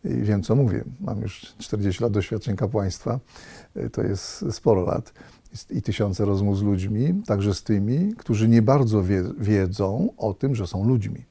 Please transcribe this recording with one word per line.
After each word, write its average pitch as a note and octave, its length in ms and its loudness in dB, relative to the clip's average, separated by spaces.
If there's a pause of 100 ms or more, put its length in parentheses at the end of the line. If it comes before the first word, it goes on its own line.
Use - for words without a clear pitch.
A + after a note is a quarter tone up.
I B2+ 100 -2
wiem, G#2+ 280 0
co A2+ 140 2
mówię. C3 280 2 (160)
Mam A2 200 -6
już G#2 200 -8 (180)
czterdzieści G2+ 440 -2
lat A#2 100 0
doświadczeń G2+ 440 -2
kapłaństwa. G#2+ 640 -2 (560)
Y, A#2 140 -6
to - 120 -4
jest - 480 -4
sporo G#2 320 2
lat. - 300 -4 (580)
I, F#3 80 -4
i A2 40 -4
tysiące G2+ 420 -2
rozmów G2+ 340 0
z G2+ 40 -2
ludźmi, G#2+ 640 0
także G2+ 280 2
z - 80 -8
tymi, B2 540 0
którzy A2 320 2
nie A#2 140 8
bardzo A2+ 400 4
wie-, F#2 220 2 (140)
wiedzą G2+ 760 0
o G2 180 -2
tym, C3+ 200 -2
że G#2 120 -2
są G2 220 0
ludźmi. G2+ 420 0